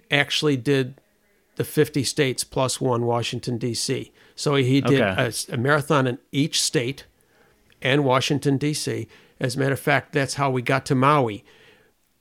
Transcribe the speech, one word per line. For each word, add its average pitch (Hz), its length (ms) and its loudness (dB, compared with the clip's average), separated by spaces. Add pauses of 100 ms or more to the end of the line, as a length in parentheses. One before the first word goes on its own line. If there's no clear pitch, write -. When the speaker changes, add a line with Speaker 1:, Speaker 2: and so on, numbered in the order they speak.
Speaker 1:
actually 143 480 0
did 135 420 -2 (560)
the - 80 -4
fifty 143 400 0
states 131 400 -2
plus - 380 -2
one, 120 240 0
Washington, 117 520 -2
D 120 160 -4
C. 120 380 -6 (240)
So 147 200 -2
he 135 260 4
did 135 200 4
Speaker 2:
Okay. 107 300 2 (180)
Speaker 1:
a, - 40 -8
a - 40 -2
marathon 139 500 2
in 120 100 -4 (140)
each 151 300 0
state 135 440 -4 (760)
and 139 220 2
Washington, 135 540 2
D 147 160 -2
C. 113 340 -6 (320)
As 127 160 -4
a 143 40 -2
matter 135 140 0
of 127 60 -4
fact, 139 340 0
that's 139 220 -2
how 143 140 0
we 131 120 -2
got 135 260 -2
to 143 80 2
Maui. 131 480 2 (760)